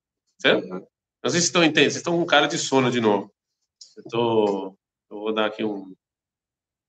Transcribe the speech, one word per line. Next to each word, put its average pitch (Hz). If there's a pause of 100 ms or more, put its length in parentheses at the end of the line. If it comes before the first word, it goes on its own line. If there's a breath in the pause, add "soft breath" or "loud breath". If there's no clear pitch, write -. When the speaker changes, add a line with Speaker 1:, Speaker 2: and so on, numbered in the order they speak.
(400)
Speaker 1:
Certo? 110
Speaker 2:
Uhum. 92 (360)
Speaker 1:
Não 123
sei 160
se 175
estão 175
entendendo. 151
Vocês -
estão 175
com 170
cara 147
de 160
sono 131
de 120
novo. 104 (640)
Eu 107
tô... 107 (340)
eu 107
vou 107
dar 107
aqui 107
um, 95 (960)